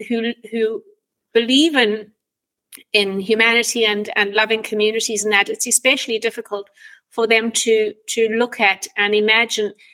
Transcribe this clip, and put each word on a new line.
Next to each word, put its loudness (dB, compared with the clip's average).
who, -2
who -2
believe 2
in, 0
in 0
humanity 0
and, -2
and -2
loving 0
communities, -2
and 0
that 2
it's -6
especially 0
difficult -6
for 0
them 2
to, 2
to 0
look -2
at 0
and 0
imagine 0